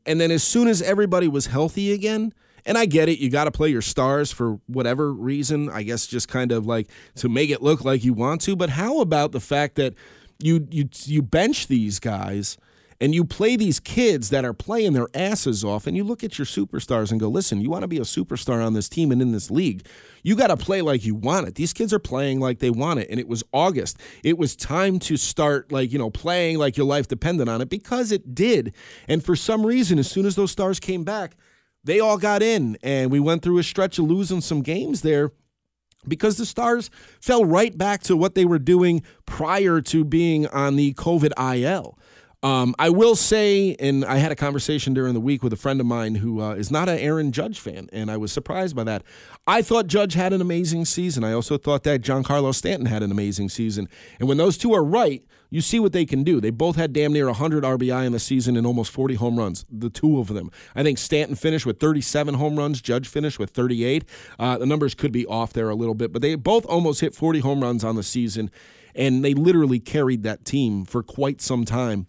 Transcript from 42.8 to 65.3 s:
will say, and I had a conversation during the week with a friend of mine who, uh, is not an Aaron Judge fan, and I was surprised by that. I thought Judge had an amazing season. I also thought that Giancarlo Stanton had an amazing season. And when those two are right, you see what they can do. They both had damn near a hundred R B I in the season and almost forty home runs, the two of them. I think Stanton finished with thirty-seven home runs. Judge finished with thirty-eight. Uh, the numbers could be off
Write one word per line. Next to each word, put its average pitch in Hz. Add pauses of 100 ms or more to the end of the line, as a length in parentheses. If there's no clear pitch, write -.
will 220
say, 202
and 139
I 135
had 151
a 143
conversation 143
during 127
the 113
week 131
with 117
a 107
friend 135
of 120
mine 113
who, 110
uh, 107
is 104
not 165
an 165
Aaron 151
Judge 180
fan, 92
and 107
I 107
was 107
surprised 175
by 120
that. 110 (420)
I 226
thought 226
Judge 185
had 185
an 190
amazing 170
season. 165
I 110
also 120
thought 143
that 143
Giancarlo 135
Stanton 175
had 107
an 101
amazing 101
season. 104 (300)
And 123
when 139
those 175
two 233
are 185
right, 156 (260)
you 160
see 226
what 202
they 175
can 135
do. 160
They 107
both 156
had 156
damn 147
near 143
a 120
hundred 151
R 131
B 127
I 127
in 120
the 117
season 123
and 117
almost 120
forty 135
home 120
runs, 95
the 113
two 151
of 107
them. 95 (240)
I -
think 147
Stanton 147
finished 160
with 107
thirty-seven 147
home 147
runs. 147
Judge 123
finished 147
with 101
thirty-eight. 123 (340)
Uh, 123
the 113
numbers 147
could 139
be 120
off 113